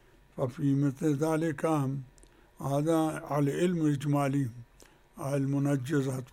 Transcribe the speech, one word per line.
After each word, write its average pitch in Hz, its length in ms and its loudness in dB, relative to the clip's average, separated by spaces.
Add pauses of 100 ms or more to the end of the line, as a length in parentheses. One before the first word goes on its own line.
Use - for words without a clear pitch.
(380)
ففي 139 380 0
مثل 143 400 2
ذلك 160 500 0 (960)
هذا 151 720 0
العلم 151 540 2
الإجمالي، 143 640 2 (720)
المنجزة 139 1120 0